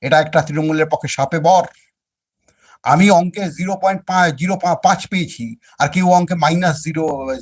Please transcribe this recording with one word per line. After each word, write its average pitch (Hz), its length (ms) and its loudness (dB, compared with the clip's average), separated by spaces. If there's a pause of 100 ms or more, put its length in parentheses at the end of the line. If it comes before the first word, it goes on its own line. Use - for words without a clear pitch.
এটা 147 180 2
একটা 156 220 0
তৃণমূলের 156 440 -2
পক্ষে 151 220 -4
শাপে 135 320 -4
বর। 170 260 4 (1200)
আমি 160 260 4
অঙ্কে 180 400 0
জিরো 180 320 -6
পয়েন্ট 190 260 0
পাঁচ, 180 260 2
জিরো 180 240 -4
পা-, 175 260 -2
পাঁচ 185 240 2
পেয়েছি, 123 480 -8 (240)
আর 143 80 2
কেউ 180 240 0
অঙ্কে 185 240 2
মাইনাস 165 480 0
জিরো, 139 580 -4